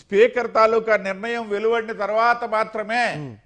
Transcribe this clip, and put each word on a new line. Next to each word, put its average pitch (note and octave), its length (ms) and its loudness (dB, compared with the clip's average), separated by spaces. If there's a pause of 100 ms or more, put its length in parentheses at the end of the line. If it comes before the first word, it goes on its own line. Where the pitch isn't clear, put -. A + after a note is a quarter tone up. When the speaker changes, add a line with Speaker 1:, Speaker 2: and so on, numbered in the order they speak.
Speaker 1:
స్పీకర్ A#3 540 2
తాలూకా A3 420 4
నిర్ణయం G#3 520 -6
వెలువడిన A3 440 -2
తర్వాత A3 520 0
మాత్రమే A3 720 -2
Speaker 2:
మ్మ్. C3+ 320 -10